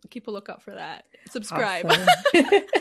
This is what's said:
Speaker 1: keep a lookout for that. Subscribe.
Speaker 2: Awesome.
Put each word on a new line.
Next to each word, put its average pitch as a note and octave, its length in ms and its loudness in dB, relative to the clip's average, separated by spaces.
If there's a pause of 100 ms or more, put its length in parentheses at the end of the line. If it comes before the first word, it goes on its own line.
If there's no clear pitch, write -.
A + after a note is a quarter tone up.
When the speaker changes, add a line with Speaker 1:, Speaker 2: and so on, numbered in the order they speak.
(100)
Speaker 1:
keep - 160 -18
a A#3 60 -12
lookout G3 300 -16
for G3 120 -20
that. F3+ 300 -16 (260)
Subscribe. G3 560 -6
Speaker 2:
Awesome. G4+ 800 2 (160)